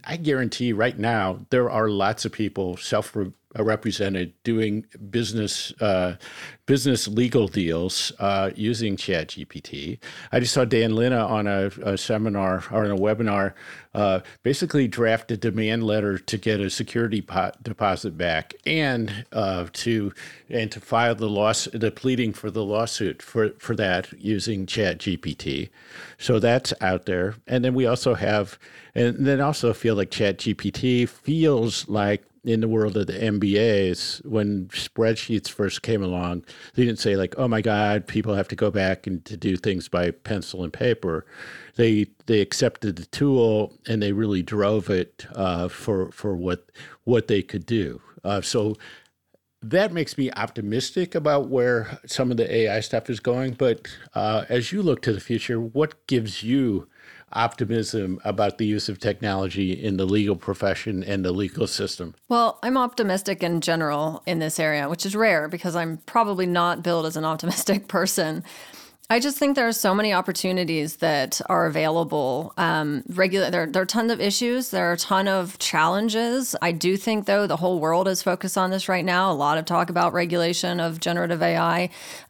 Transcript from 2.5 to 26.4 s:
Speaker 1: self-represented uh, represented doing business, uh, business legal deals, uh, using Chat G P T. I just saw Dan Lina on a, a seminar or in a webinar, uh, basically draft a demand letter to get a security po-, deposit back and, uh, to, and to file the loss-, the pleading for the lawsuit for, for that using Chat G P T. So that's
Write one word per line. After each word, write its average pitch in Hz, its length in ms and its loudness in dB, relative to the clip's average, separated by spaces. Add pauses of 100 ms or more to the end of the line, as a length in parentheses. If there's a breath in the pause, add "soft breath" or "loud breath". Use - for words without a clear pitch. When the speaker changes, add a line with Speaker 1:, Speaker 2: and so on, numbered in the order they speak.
Speaker 1:
self-represented 104 560 -4 (220)
uh, 110 80 0
represented 98 720 -2 (100)
doing 110 400 0 (280)
business, 107 680 -2
uh, 92 360 2 (500 loud breath)
business 131 420 2
legal 113 400 2
deals, 87 720 -2
uh, 98 380 0
using 107 420 -2
Chat 85 300 -2
G - 180 -12
P - 160 -14
T. 76 380 -10 (320 loud breath)
I 123 80 2
just 123 140 0
saw 131 120 4
Dan 113 300 4
Lina 120 240 2
on 107 260 0
a, 98 220 0 (160)
a 98 120 0
seminar 101 760 0
or 107 120 2
in 104 60 0
a 101 80 0
webinar, 101 560 0 (400 loud breath)
uh, 95 280 2 (200 loud breath)
basically 143 460 2
draft 113 420 0
a 113 80 -2
demand 110 460 0
letter 104 340 2
to - 220 -6
get 104 220 0
a 95 100 -2
security 113 500 -2
po-, 95 300 -2 (100)
deposit 98 560 -2
back 80 380 -2 (100)
and, 123 640 0
uh, 95 420 -2
to, 107 380 -2 (380 loud breath)
and 110 220 -2
to - 80 -12
file 117 340 2
the 107 160 -2
loss-, 104 440 2
the 110 180 0
pleading 123 420 0
for 107 160 -10
the 107 140 -2
lawsuit 104 580 -2
for, 107 380 0
for - 160 -4
that 92 440 0
using 98 460 -2
Chat 90 320 0
G 92 180 -4
P 76 200 -6
T. 69 340 -6 (480 loud breath)
So 117 220 2
that's 120 420 2